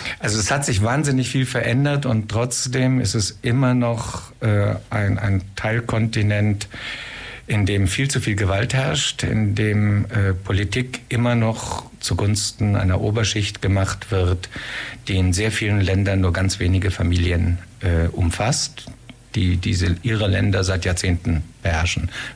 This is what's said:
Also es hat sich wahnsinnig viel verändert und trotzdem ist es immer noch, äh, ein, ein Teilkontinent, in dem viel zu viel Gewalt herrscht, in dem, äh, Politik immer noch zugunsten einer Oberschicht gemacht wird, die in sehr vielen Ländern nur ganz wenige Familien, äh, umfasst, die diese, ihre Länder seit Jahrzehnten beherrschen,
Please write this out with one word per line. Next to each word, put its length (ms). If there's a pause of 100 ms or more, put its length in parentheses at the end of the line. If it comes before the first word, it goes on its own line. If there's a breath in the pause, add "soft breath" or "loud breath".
(200 loud breath)
Also 180
es 120
hat 160
sich 160
wahnsinnig 480
viel 160
verändert 580
und 240
trotzdem 720
ist 140
es 260
immer 320
noch, 580 (120)
äh, 320 (160)
ein, 280
ein 220 (160)
Teilkontinent, 1120 (800 loud breath)
in 180
dem 240
viel 200
zu 120
viel 160
Gewalt 380
herrscht, 480
in 320
dem, 500
äh, 300
Politik 760
immer 260
noch 520 (140)
zugunsten 760
einer 240
Oberschicht 640
gemacht 480
wird, 400 (580 loud breath)
die 80
in 160
sehr 180
vielen 300
Ländern 400
nur 140
ganz 260
wenige 300
Familien, 680 (220)
äh, 280
umfasst, 760 (500)
die 220
diese, 460
ihre 260
Länder 360
seit 200
Jahrzehnten 600 (180)
beherrschen, 480 (260 loud breath)